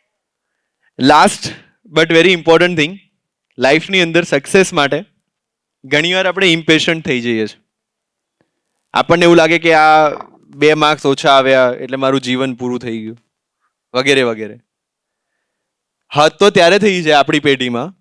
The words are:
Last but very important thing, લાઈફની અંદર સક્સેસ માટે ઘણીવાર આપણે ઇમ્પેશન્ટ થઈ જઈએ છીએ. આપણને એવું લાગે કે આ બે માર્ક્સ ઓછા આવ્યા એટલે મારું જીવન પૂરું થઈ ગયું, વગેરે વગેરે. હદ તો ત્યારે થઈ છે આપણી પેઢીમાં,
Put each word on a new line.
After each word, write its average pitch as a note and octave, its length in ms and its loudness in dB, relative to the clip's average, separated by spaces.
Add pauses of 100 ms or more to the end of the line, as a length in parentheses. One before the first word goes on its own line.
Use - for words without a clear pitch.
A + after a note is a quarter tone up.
(1000)
Last D3+ 440 2 (480)
but D#3 200 0
very E3 220 4
important E3 460 2
thing, D#3 140 -4 (640)
લાઈફની E3 480 0
અંદર E3 200 -2
સક્સેસ F3+ 480 0
માટે D3 260 -2 (840)
ઘણીવાર E3+ 440 -2
આપણે F#3 220 0
ઇમ્પેશન્ટ D#3+ 560 0
થઈ B2+ 160 -4
જઈએ A2+ 240 -4
છીએ. - 140 -16 (1300)
આપણને E3+ 340 0
એવું E3+ 100 6
લાગે E3 220 2
કે E3 140 0
આ D#3 200 4 (640)
બે D3 200 2
માર્ક્સ D3+ 300 -2
ઓછા C#3 280 0
આવ્યા C3 440 2
એટલે C3 200 -10
મારું C3+ 300 -2
જીવન B2+ 280 -4
પૂરું B2 240 -8
થઈ A#2 180 -10
ગયું, A2 220 -14 (760)
વગેરે C3+ 300 0
વગેરે. A2 340 -6 (1500)
હદ D3+ 280 0
તો G3+ 120 4
ત્યારે F3+ 280 2
થઈ G3 240 0
છે D3+ 100 0
આપણી C#3+ 320 0
પેઢીમાં, B2+ 560 -4